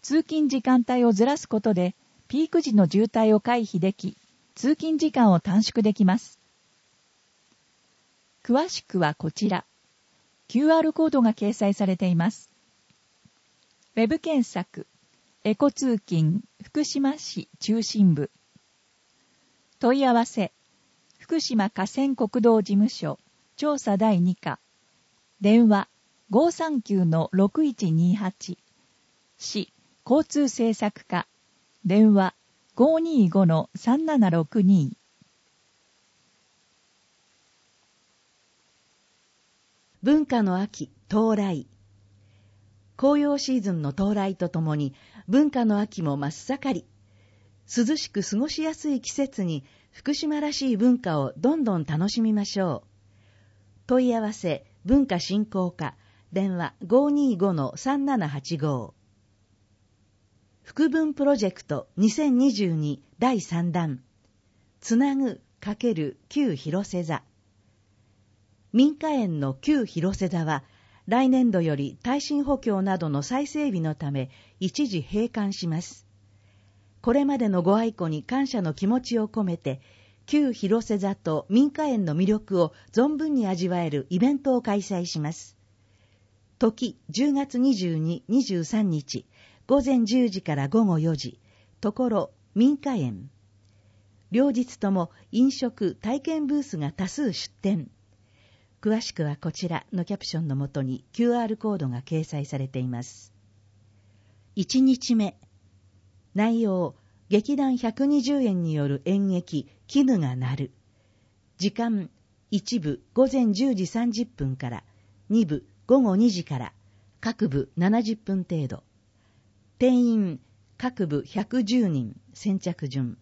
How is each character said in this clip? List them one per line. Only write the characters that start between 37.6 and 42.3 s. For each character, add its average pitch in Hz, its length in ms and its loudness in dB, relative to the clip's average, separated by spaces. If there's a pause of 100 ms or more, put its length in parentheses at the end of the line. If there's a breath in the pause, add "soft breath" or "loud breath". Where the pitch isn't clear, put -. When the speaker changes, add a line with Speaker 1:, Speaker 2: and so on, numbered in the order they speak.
Speaker 2:
文 294 220 4
化 240 180 0
の 185 180 0
秋 - 300 -8 (180)
到 220 260 2
来。 196 320 -4 (1300)